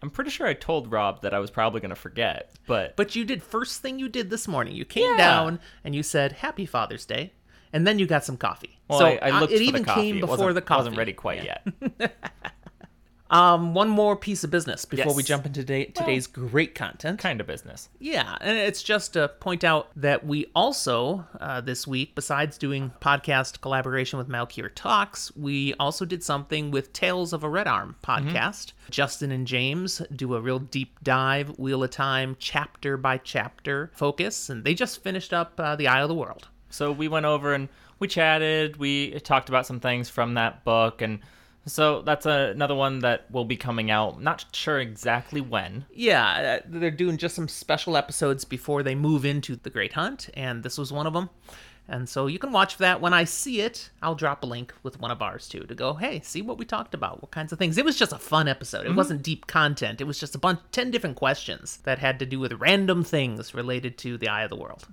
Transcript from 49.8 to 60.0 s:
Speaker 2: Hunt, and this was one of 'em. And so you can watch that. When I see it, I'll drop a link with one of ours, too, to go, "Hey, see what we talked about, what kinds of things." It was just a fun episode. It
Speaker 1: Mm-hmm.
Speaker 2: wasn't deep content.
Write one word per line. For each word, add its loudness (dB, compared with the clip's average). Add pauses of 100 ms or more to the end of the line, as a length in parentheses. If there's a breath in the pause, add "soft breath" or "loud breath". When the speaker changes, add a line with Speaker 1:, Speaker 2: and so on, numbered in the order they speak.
Speaker 2:
Hunt, -4
and -6
this -8
was -6
one -4
of -2
'em. -2 (580 loud breath)
And -4
so 0
you -4
can -6
watch 2
that. 4
When 4
I 6
see -2
it, -6 (100)
I'll 0
drop -2
a -6
link -8 (100)
with -10
one -4
of -4
ours, -6
too, -10
to -12
go, -2
"Hey, -6
see -8
what -6
we -8
talked -6
about, -6
what -18
kinds -8
of -8
things." 2
It 4
was 2
just 4
a -10
fun 4
episode. -4
It -4
Speaker 1:
Mm-hmm. 2
Speaker 2:
wasn't 2
deep -6
content. 0